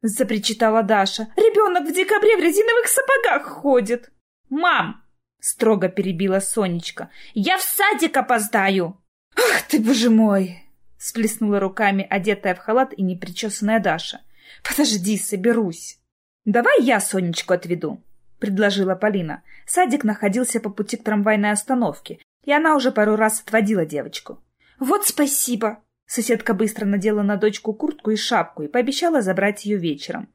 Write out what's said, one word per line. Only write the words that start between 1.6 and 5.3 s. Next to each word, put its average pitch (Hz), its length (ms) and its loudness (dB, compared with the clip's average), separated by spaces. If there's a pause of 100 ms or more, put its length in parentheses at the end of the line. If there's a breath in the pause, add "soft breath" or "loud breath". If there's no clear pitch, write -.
в 320 60 -4
декабре 403 440 4
в - 20 2
резиновых 440 480 2
сапогах 508 580 2
ходит!» 240 680 0 (380)
«Мам!» 285 540 -2 (360)